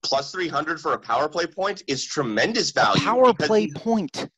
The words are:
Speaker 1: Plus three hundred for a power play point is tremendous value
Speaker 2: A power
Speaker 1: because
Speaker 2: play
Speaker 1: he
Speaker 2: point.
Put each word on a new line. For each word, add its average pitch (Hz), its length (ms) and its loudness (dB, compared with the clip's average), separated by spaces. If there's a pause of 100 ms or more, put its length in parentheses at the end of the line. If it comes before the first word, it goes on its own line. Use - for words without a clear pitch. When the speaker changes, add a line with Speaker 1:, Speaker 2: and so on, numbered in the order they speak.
Speaker 1:
Plus 139 300 -2
three 180 160 -4
hundred 151 320 -4
for 147 140 -2
a 110 40 -6
power 127 300 -2
play 175 180 -2
point 190 420 -6
is 135 160 -2
tremendous 147 680 -2
value - 320 2
Speaker 2:
A - 20 -2
power 247 280 6
Speaker 1:
because 226 160 0
Speaker 2:
play 214 180 4
Speaker 1:
he - 60 -6
Speaker 2:
point. 220 640 -4